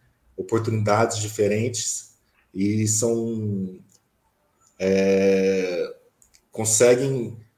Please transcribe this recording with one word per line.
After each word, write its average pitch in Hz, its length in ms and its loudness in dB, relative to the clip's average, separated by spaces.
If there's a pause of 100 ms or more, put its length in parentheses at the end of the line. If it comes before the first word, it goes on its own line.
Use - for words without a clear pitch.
(360)
oportunidades 110 840 0
diferentes 107 960 -2 (400)
e 107 340 0
são, 107 880 -2 (1040)
é, 95 1120 2 (580)
conseguem 123 840 2 (200)